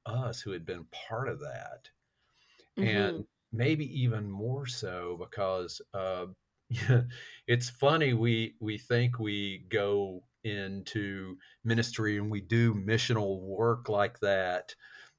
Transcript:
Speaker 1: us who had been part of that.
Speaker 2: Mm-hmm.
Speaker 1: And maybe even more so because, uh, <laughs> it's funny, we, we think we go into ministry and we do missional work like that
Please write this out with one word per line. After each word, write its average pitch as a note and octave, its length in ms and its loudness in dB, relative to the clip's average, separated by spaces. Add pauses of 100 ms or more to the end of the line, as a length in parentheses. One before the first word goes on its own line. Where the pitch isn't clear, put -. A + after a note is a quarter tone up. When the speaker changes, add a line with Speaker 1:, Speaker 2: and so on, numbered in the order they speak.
Speaker 1:
us A2+ 340 -4
who G2+ 120 -6
had E2+ 120 -6
been F2 260 -8
part - 380 -6
of E2 120 -6
that. - 500 -12 (880)
Speaker 2:
Mm-hmm. A#2 100 4
Speaker 1:
And G#2 360 2 (280)
maybe D3 320 2 (180)
even G#2+ 280 0
more A#2 360 -4
so F2+ 540 -6
because, F#2 600 -4 (100)
uh, F#2 340 -4 (440)
<laughs> A#2+ 760 0
it's A#2+ 220 2
funny, C#3+ 460 4
we, A2+ 460 2
we G#2+ 180 -4
think A#2+ 400 2
we G2+ 500 -2
go G2+ 540 0 (220)
into G2 920 -4 (260)
ministry A2+ 540 2
and G#2 140 -2
we G#2 100 -2
do A#2 340 6
missional G#2 680 2
work A2+ 480 0
like G2+ 300 2
that F#2+ 540 0 (440)